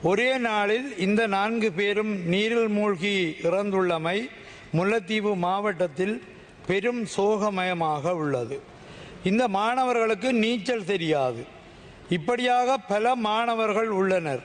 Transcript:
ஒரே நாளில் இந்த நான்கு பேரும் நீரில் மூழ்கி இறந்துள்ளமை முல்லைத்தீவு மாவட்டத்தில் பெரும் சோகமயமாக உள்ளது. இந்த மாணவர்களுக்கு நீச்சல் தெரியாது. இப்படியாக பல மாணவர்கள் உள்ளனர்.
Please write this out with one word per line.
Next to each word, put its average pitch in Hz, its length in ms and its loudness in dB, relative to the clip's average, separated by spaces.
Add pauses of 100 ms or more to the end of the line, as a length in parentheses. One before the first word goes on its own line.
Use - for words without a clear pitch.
(120)
ஒரே 240 200 2 (160)
நாளில் 214 400 0 (200)
இந்த 208 140 4 (160)
நான்கு 220 320 0 (120)
பேரும் 208 320 0 (180)
நீரில் 220 460 2
மூழ்கி 202 400 0 (320)
இறந்துள்ளமை 185 680 0 (600)
முல்லைத்தீவு 208 540 2 (160)
மாவட்டத்தில் 185 680 0 (540)
பெரும் 220 340 0 (140)
சோகமயமாக 185 960 0 (100)
உள்ளது. 135 340 -2 (720)
இந்த 226 140 4 (120)
மாணவர்களுக்கு 233 760 2 (120)
நீச்சல் 226 480 0
தெரியாது. 147 520 0 (760)
இப்படியாக 247 600 2 (140)
பல 220 260 2 (120)
மாணவர்கள் 220 600 2 (100)
உள்ளனர். 175 460 0